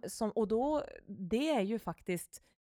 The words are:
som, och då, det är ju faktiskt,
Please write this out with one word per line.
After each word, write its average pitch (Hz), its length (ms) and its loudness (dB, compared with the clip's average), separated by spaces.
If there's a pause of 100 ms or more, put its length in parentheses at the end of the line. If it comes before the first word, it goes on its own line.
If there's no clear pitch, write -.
som, 208 240 -2
och 220 160 2
då, 269 360 2 (240)
det 208 420 0
är 269 120 4
ju 208 180 0
faktiskt, - 600 -6 (240)